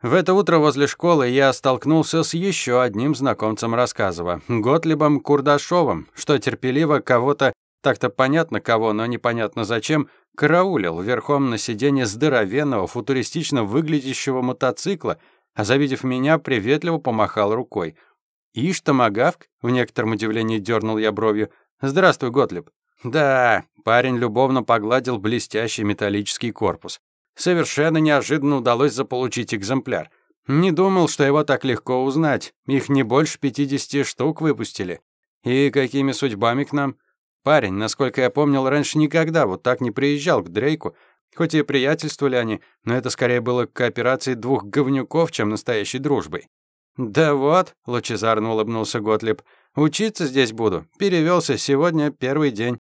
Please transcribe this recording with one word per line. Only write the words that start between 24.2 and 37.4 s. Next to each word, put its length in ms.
погладил 540
блестящий 680
металлический 680
корпус. 480
«Совершенно 640
неожиданно 600
удалось 360
заполучить 600
экземпляр. 580
Не 240
думал, 360
что 160
его 200
так 200
легко 400
узнать. 500
Их 220
не 140
больше 360
пятидесяти 640
штук 380
выпустили. 580
И 280
какими 400
судьбами 520
к 100
нам?» 240